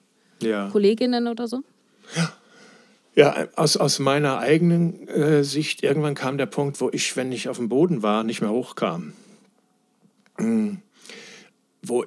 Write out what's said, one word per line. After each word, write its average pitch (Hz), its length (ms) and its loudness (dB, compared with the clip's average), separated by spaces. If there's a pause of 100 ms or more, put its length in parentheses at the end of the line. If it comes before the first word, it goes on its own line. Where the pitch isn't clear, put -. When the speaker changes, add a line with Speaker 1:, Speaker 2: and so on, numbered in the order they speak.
(400)
Speaker 1:
Ja. 202 300 -2
Speaker 2:
Kolleginnen 226 580 2
oder 233 200 -6
so?“ 247 160 -6 (520)
Speaker 1:
Ja. 165 160 -2 (840)
Ja, 147 400 4
aus, 156 220 2
aus - 200 0
meiner 135 400 0
eigenen, 165 680 2
äh, 151 360 2
Sicht, 143 380 -4
irgendwann 143 320 0
kam 139 240 -4
der 135 80 0
Punkt, 139 340 -4
wo 127 120 0
ich, - 260 -4
wenn 131 140 -4
ich 120 180 -6
auf 127 80 -6
dem 120 100 -2
Boden 131 360 2
war, 107 200 2
nicht 113 180 -4
mehr 107 100 0
hochkam. 104 640 -4 (1200)
Mhm. 110 400 0 (1040)
Wo 120 240 -2